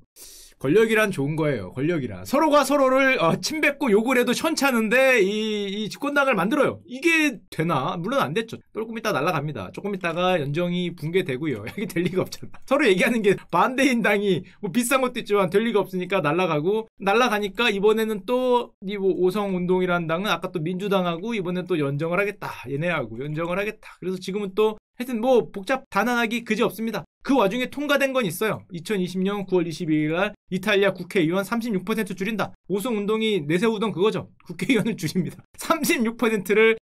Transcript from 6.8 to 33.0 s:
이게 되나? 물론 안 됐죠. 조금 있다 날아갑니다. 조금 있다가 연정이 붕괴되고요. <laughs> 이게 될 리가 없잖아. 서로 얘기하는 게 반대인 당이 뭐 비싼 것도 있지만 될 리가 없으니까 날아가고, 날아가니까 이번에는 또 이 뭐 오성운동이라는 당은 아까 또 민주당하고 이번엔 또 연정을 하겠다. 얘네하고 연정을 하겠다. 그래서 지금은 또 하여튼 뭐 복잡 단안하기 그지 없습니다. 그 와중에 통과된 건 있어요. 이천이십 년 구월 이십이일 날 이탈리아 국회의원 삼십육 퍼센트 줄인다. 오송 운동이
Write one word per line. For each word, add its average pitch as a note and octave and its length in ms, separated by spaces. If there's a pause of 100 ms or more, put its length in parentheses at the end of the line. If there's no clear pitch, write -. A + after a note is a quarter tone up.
이게 D4 520 (120)
되나? E3 480
물론 A#3+ 220
안 C#3+ 120
됐죠. A3+ 260 (140)
조금 A3+ 240
있다 A3+ 140
날아갑니다. C#3+ 600
조금 G#3 240
있다가 F3+ 440
연정이 F3 540
붕괴되고요. D3 720
<laughs> - 100
이게 G3+ 100
될 F3 180
리가 F3 180
없잖아. - 300 (120)
서로 C#4+ 220
얘기하는 A3+ 360
게 G3 120 (160)
반대인 A#3+ 520
당이 G3+ 420 (160)
뭐 G3+ 100
비싼 B3 300
것도 B3 200
있지만 G3 300
될 G#3 140
리가 A3+ 160
없으니까 F3+ 400
날아가고, E3 680 (140)
날아가니까 G#3+ 680
이번에는 G#3+ 560
또 B3 440 (160)
이 G3+ 100
뭐 F#3+ 180
오성운동이라는 F3+ 920
당은 F3 240
아까 F3+ 220
또 E3+ 80
민주당하고 F#3 760
이번엔 F3+ 320
또 F3+ 140
연정을 D3 400
하겠다. G3+ 280 (200)
얘네하고 C#3 560
연정을 E3 340
하겠다. G#3 420
그래서 F#3 180
지금은 F#3+ 360
또 G#3+ 220 (220)
하여튼 B3 220
뭐 A#3+ 300
복잡 C4 400
단안하기 A#3 540
그지 G#3+ 180
없습니다. G#3+ 420 (200)
그 C#4 120
와중에 B3 340
통과된 C#4 420
건 B3+ 140
있어요. E3+ 460
이천이십 F#3 500
년 G3 240
구월 F#3 220
이십이일 D#3 420
날 F#3 240 (160)
이탈리아 G3 420
국회의원 F3+ 520
삼십육 G#3+ 400
퍼센트 G#3+ 320
줄인다. G3 360 (160)
오송 G#3 300
운동이 G#3+ 440